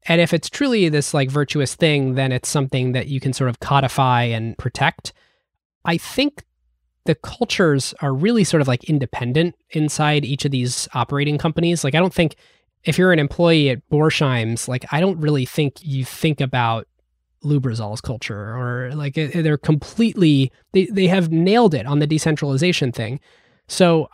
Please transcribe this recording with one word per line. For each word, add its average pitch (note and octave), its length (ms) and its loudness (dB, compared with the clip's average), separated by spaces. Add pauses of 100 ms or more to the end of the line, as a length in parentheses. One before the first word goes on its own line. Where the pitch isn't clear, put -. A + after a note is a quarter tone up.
And E3+ 140 4
if E3+ 120 2
it's E3 160 -2
truly A#3 380 2
this, D3 260 0
like, C3+ 160 0
virtuous C#3+ 460 -2
thing, C#3+ 400 2
then C3+ 160 0
it's B2+ 180 -4
something C3 440 -2
that B2+ 140 -2
you C#3 120 -4
can C3 140 -4
sort C3 160 -2
of A#2 100 -6
codify C3 640 2
and A2+ 340 -4
protect. - 540 -4 (720)
I E3+ 140 -2
think - 460 -4 (640)
the D#3+ 100 0
cultures - 840 -2
are C#3 120 -2
really G#3 300 2
sort D#3 180 2
of, C3+ 60 2
like, B2 160 -2
independent C#3+ 720 -2 (160)
inside D3+ 540 0
each C#3 200 -4
of C#3+ 60 0
these B2 420 -4
operating C#3+ 440 -2
companies. E3+ 460 0
Like, C#3 120 -2
I D#3+ 40 4
don't F#3 140 2
think E3 220 0 (480)
if D#3+ 140 -2
you're F3+ 160 4
an D#3+ 60 4
employee D3+ 500 2
at B2+ 200 -4
Borsheim's, C3 800 0
like, B2 240 -6
I D3 80 -2
don't F3+ 200 0
really D3 260 0
think D3 360 -2
you C3+ 240 -6
think - 360 -4
about A#2+ 460 -2 (560)
Lubrisol's A#2+ 580 -2
culture A2 360 -8 (200)
or, B2 360 -6
like, D3 240 -6
it, D#3 260 -2
they're D3+ 140 2
completely, D#3 920 2 (220)
they, F#3 120 4
they F#3+ 220 0
have F3 240 2
nailed F#3 420 4
it A2+ 120 -4
on C#3+ 140 0
the D3+ 80 2
decentralization D#3 840 0
thing. A#2+ 280 -6 (480)
So E3+ 460 2